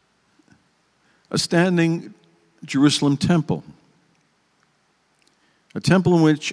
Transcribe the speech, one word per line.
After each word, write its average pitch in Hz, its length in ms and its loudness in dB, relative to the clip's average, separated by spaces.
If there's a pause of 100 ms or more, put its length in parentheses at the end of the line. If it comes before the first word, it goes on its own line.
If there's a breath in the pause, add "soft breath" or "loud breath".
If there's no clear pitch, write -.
(1300)
a 110 60 -4
standing 170 760 -2 (500)
Jerusalem 143 520 2
temple, 147 480 -2 (2000)
a 110 60 -10
temple 180 360 2
in 165 60 4
which 156 300 0